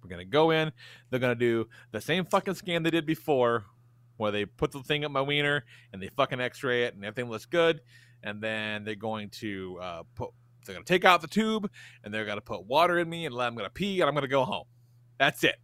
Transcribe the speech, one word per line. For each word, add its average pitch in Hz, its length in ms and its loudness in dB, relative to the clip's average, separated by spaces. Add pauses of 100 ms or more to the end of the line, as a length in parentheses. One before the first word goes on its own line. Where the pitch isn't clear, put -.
We're - 80 -20
gonna 90 140 -10
go 147 280 4
in, 156 200 2 (380)
they're 127 100 0
gonna 123 160 2
do 117 320 2 (240)
the 110 80 -4
same 175 240 -2
fucking 190 300 0
scan 170 300 -4
they 160 80 2
did 160 140 0
before, 123 600 2 (500)
where 107 160 0
they 104 140 0
put - 260 -4
the 143 100 -10
thing 147 220 -2
up 147 80 -4
my 139 100 0
wiener, 147 440 0 (260)
and 95 100 -12
they 98 60 -10
fucking 131 320 0
x-ray 123 460 0
it, 120 80 -4
and 98 100 -16
everything 120 260 -6
looks 110 160 -8
good, 165 360 2 (420)
and 104 180 -8
then 107 440 -4
they're 107 100 -6
going 107 360 -6
to, 95 500 -8
uh, 85 220 -10 (120)
put, 120 140 -8 (360)
they're 95 100 -12
gonna 85 100 -14
take 180 180 2
out 180 160 8
the 156 80 -12
tube, 220 420 0 (360)
and 104 80 -10
they're 107 120 -4
gonna 104 140 -6
put 98 260 -10
water 165 340 4
in 165 100 -2
me, 165 160 -8
and 127 100 -6
I'm 120 200 -2
gonna 101 140 -6
pee, 190 300 -4
and 160 80 4
I'm 143 80 2
gonna 139 140 -2
go 131 160 4
home. 92 200 -6 (540)
That's 143 240 2
it. 131 200 4